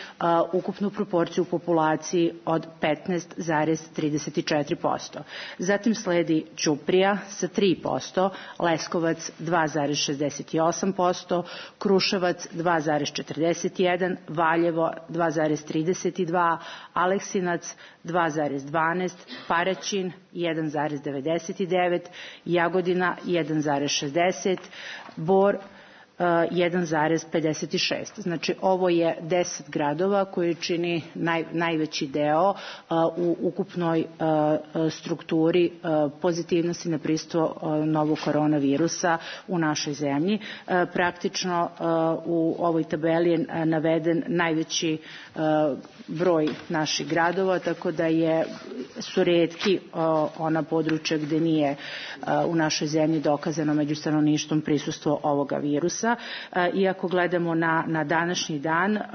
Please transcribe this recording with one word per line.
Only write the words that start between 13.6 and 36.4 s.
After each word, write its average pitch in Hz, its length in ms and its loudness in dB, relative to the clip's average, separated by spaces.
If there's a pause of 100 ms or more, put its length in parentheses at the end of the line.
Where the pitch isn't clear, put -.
jedan, 180 360 2 (120)
Valjevo 165 640 2 (160)
dva 165 220 0
zarez 156 340 0
trideset 170 560 -2
dva, 170 380 2 (340)
Aleksinac 180 800 -2 (300)
dva 165 260 2
zarez 143 340 -2
dvanaest, 170 640 -2 (220)
Paraćin 185 640 0 (200)
jedan 160 360 -2
zarez 147 340 -2
devedeset 151 540 -4 (120)
devet, 175 420 2 (340)
Jagodina 175 800 2
jedan 156 360 0
zarez 143 300 0
šezdeset, 175 680 0 (560)
Bor, 190 380 4
e, - 960 -2
jedan 175 340 2
zarez 156 480 2
pedeset 156 460 -2
šest. - 420 -4
Znači, 170 400 -2
ovo 185 280 2
je 170 320 2
deset 170 500 -2
gradova 170 540 2
koji 175 300 0
čini 170 480 -2 (120)
naj-, 165 380 0
najveći 165 540 -2
deo, 151 480 2
e, - 400 -8 (220)
u 170 240 0
ukupnoj, 175 600 -2
e, - 40 0 (880)
strukturi, 170 760 2
e, 170 40 0 (500)
pozitivnosti 170 680 0